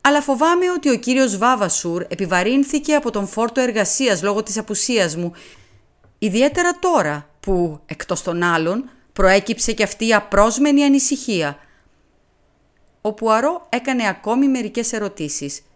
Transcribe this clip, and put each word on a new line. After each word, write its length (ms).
«Αλλά 220
φοβάμαι 480
ότι 200
ο 80
κύριος 400
Βάβασουρ 680
επιβαρύνθηκε 840
από 160
τον 160
φόρτο 340
εργασίας 600
λόγω 200
της 160
απουσίας 580
μου, 160
ιδιαίτερα 600
τώρα 520
που, 460
εκτός 360
των 200
άλλων, 480
προέκυψε 600
και 100
αυτή 240
η 80
απρόσμενη 720
ανησυχία». 760
Ο 120
Πουαρό 560
έκανε 400
ακόμη 400
μερικές 440
ερωτήσεις. 680